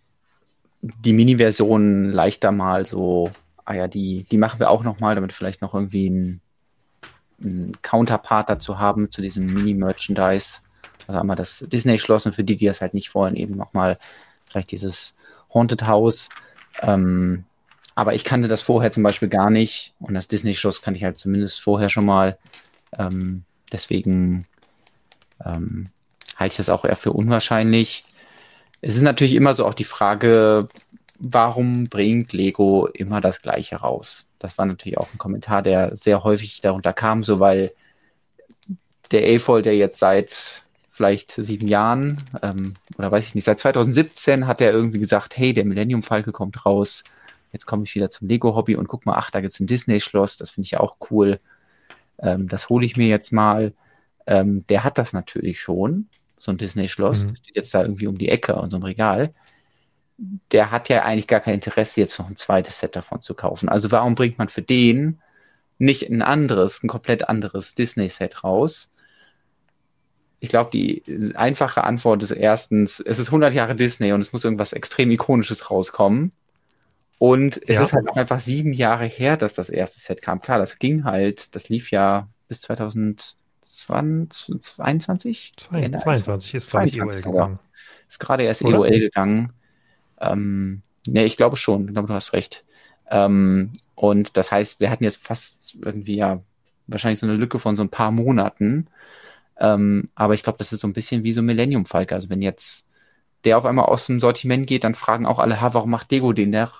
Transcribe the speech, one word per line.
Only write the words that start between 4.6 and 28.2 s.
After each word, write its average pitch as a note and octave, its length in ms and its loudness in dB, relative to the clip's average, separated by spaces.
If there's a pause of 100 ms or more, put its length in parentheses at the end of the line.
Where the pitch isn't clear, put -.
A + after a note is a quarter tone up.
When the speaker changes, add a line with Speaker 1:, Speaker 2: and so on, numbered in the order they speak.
Speaker 1:
wir - 100 4
auch A2 140 2
noch G#2+ 160 -4
mal, G#2+ 160 2
damit F#2+ 160 -4
wir - 20 -18
vielleicht F#2+ 260 -10
noch F#2+ 140 -8
irgendwie G2 320 -2
einen, F2+ 340 -4 (1000)
einen F#2 400 -8
Counterpart A2+ 680 0
dazu G2 300 -4
haben, G#2 320 0
zu - 100 -10
diesem F#2+ 320 -4
Mini-Merchandise. G2 1080 0 (480)
Also G2 100 -6
einmal G2 160 0
das - 320 -8
Disney-Schloss A2+ 600 2
und G2+ 100 -4
für G#2 80 -2
die, G#2 100 0
die G2+ 120 0
das G2 140 0
halt F#2 140 -4
nicht - 220 -6
wollen, F#2+ 180 2
eben G2 200 -6
noch G2 180 -10
mal F#2 260 0 (480)
vielleicht - 240 -8
dieses F#2+ 460 -10 (360)
Haunted A#2 360 2
House. A2 400 4 (540)
Ähm, F2+ 640 0 (500)
aber A2 180 4
ich A2 80 -2
kannte B2 240 2
das A2 160 -2
vorher A#2 300 2
zum A2 100 0
Beispiel G#2 260 2
gar G2+ 220 4
nicht A2 480 0
und - 160 -8
das F#2 140 -6
Disney-Schloss G2+ 540 -2
kannte F#2+ 160 -4
ich F#2+ 60 -6
halt F#2 140 -4
zumindest G2 420 -4
vorher G2+ 280 2
schon G2+ 180 0
mal. F#2+ 320 4 (580)
Ähm, F#2 460 -4 (280)
deswegen, F#2 760 0 (1000)
ähm, E2+ 440 -8 (480)
halte F#2+ 160 -2
ich - 40 -8
das - 140 -2
auch F#2 160 0
eher F#2 100 0
für - 160 -2
unwahrscheinlich. A2+ 920 0 (760)